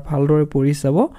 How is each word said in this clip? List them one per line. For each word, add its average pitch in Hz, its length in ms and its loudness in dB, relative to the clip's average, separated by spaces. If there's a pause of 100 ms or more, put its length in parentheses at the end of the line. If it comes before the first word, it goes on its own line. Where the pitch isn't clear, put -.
ভালদৰে 147 400 0
পঢ়ি 139 280 0
চাব। 147 340 0 (120)